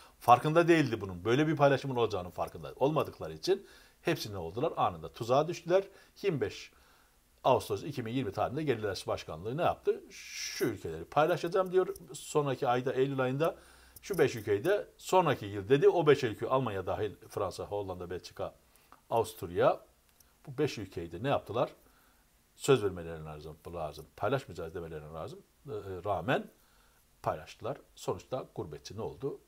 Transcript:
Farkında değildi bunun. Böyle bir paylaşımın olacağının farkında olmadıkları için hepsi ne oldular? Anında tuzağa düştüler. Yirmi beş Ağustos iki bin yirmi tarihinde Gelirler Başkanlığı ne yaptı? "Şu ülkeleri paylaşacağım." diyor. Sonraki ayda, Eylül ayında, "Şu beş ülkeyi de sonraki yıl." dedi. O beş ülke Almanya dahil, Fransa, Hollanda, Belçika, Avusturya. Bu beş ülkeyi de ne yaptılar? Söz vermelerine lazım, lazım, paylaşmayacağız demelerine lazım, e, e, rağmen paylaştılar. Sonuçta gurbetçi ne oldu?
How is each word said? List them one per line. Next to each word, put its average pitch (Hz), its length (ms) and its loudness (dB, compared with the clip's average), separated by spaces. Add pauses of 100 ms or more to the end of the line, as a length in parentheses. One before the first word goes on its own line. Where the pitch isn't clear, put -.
(180)
Farkında 156 500 6
değildi 139 320 4
bunun. 90 240 -8
Böyle 127 220 4
bir 160 100 2
paylaşımın 139 400 4
olacağının 95 340 0
farkında 85 460 -8
olmadıkları 123 580 0
için 185 320 0 (360)
hepsi - 300 -2
ne 101 60 -6
oldular? 98 380 -4
Anında 90 360 -2
tuzağa 131 360 2
düştüler. 180 360 2 (380)
Yirmi 156 180 0
beş - 320 -6 (720)
Ağustos 110 380 2
iki 131 240 -6
bin 110 60 -6
yirmi 123 200 -2
tarihinde 107 300 -2
Gelirler 107 440 -2
Başkanlığı 101 500 -6
ne 170 60 -2
yaptı? 202 480 0
"Şu - 540 -8
ülkeleri 87 400 -6
paylaşacağım." 175 680 0
diyor. 185 240 2 (160)
Sonraki 143 560 -2
ayda, 127 240 0
Eylül 135 280 2
ayında, 139 360 0 (460)
"Şu 190 160 -4
beş 135 180 4
ülkeyi 104 280 0
de 196 220 2 (120)
sonraki 165 480 2
yıl." 98 220 -6
dedi. 143 200 8
O 170 180 6
beş 143 180 6
ülke 110 240 -4
Almanya 110 380 0
dahil, 98 280 -2 (140)
Fransa, 95 360 -4
Hollanda, 92 460 -6
Belçika, 87 440 -8 (560)
Avusturya. 107 720 2 (640)
Bu 127 120 -10
beş 143 200 -2
ülkeyi 87 340 -10
de 87 100 -10
ne 131 60 -4
yaptılar? 117 420 -2 (840)
Söz 123 280 4
vermelerine 82 400 -6
lazım, 76 320 -14 (180)
lazım, 73 320 -8 (100)
paylaşmayacağız 90 580 -4
demelerine 80 380 -10
lazım, 101 300 -12 (260)
e, 107 40 -10
e, 95 320 -8
rağmen 104 460 -2 (720)
paylaştılar. 98 560 -6 (160)
Sonuçta - 600 -8
gurbetçi 87 420 -12
ne 110 60 -8
oldu? - 460 -8